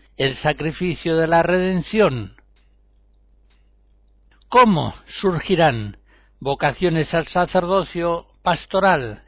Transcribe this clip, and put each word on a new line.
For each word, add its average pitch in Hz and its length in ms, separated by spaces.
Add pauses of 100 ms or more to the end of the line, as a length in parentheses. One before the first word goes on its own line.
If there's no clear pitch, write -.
(160)
el 135 200
sacrificio 156 800
de 160 100
la 165 160
redención. 180 960 (2000)
¿Cómo 180 460 (120)
surgirán 156 920 (420)
vocaciones 151 760
al 165 140
sacerdocio 175 1000 (160)
pastoral, 165 840